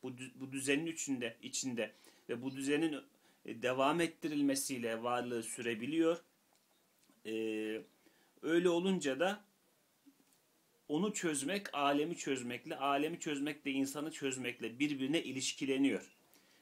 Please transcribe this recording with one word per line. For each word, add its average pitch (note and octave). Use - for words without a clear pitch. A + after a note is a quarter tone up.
Bu C3
dü-, B2+
bu C3
düzenin C#3
içinde, C3
içinde B2
ve A#2+
bu C3+
düzenin, D3
e, A2+
devam C3+
ettirilmesiyle C3+
varlığı B2
sürebiliyor. C3+
E, A2
öyle E3+
olunca E3+
da G3
onu F3
çözmek, E3+
alemi C#3+
çözmekle, B2+
alemi C#3+
çözmek D3
de C#3+
insanı C3+
çözmekle B2+
birbirine C#3+
ilişkileniyor. C3